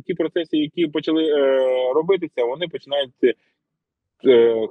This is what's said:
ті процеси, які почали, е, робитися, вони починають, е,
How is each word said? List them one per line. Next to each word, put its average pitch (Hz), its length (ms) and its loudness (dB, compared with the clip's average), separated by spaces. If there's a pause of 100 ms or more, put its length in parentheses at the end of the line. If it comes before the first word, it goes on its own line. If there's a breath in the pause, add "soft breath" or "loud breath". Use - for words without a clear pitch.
ті 185 80 -6
процеси, 160 440 -4
які 151 300 -2
почали, 156 360 -2
е, 131 720 0
робитися, 160 520 -2
вони 147 220 -6
починають, 139 460 -8 (1120)
е, 117 460 4